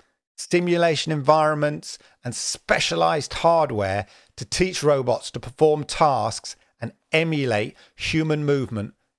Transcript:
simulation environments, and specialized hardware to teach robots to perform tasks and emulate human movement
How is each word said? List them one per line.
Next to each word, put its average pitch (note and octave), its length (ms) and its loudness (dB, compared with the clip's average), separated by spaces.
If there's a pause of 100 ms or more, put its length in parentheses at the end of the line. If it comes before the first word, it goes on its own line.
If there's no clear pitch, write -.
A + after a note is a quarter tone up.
(380)
simulation E3+ 720 0
environments, D3+ 840 0 (260)
and A#2+ 100 -8
specialized E3 1000 -2
hardware A#2 760 0 (300)
to - 80 -12
teach F3+ 380 -2
robots C3 480 0
to B2+ 80 -10
perform D3+ 440 2
tasks A#2+ 720 0 (240)
and A2+ 140 -10 (180)
emulate C#3+ 640 0 (220)
human D#3 480 -2
movement A#2+ 480 -2 (260)